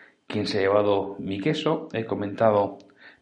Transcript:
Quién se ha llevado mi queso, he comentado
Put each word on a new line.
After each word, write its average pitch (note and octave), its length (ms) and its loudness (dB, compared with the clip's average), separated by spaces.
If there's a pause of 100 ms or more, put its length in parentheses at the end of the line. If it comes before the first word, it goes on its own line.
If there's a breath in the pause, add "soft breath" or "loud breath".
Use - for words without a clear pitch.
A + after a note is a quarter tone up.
(260 soft breath)
Quién G#2 220 -4
se G#2 100 -2
ha G2 40 0
llevado G2+ 580 2
mi G2 200 -6
queso, D#3 540 -2
he A2+ 120 -4
comentado G2+ 720 0 (420 loud breath)